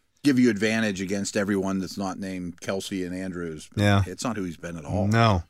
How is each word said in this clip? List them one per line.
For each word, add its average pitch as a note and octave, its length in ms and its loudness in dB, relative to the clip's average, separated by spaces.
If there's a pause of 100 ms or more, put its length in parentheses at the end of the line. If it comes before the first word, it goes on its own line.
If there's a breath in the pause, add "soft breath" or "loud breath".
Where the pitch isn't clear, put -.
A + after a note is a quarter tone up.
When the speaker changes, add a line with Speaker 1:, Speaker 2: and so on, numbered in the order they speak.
(240)
Speaker 1:
give C#3 140 6
you B2 120 8
advantage G#2+ 500 0
against G2 380 -4
everyone G2 420 0
that's F2+ 180 -6
not F#2+ 220 -6
named F#2 400 -8
Kelce F#2+ 480 -4
and F2+ 80 -8
Andrews. F2 580 -8
But G#2 100 0
Speaker 2:
Yeah. G2+ 220 6
Speaker 1:
it's F#2 200 -8
not A2 100 -4
who G2+ 80 -4
he's E2 140 -6
been E2+ 180 -10
at D#2+ 80 -12
all. G2+ 240 -2
Speaker 2:
No. A2 420 4